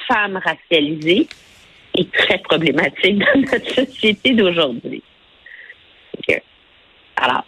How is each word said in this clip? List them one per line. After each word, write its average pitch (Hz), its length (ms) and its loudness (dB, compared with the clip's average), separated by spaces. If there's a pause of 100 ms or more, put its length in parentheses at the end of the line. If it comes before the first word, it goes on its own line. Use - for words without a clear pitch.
femme 208 360 0
racialisée, 160 800 0 (720)
est - 140 -2
très - 260 0
problématique 165 800 0
dans 277 220 4
notre - 300 -2
société 247 640 0
d'aujourd'hui. 170 720 0 (1160)
Ok. - 220 -4 (760)
Alors, 131 320 0